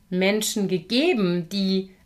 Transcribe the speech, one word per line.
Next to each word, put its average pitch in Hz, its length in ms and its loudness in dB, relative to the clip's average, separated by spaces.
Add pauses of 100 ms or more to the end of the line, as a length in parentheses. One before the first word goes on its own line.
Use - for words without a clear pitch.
(120)
Menschen 202 560 0
gegeben, 185 840 0
die, 190 400 -2 (160)